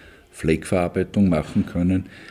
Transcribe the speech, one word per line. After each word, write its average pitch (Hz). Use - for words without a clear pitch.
Flake-Verarbeitung 90
machen 82
können. 92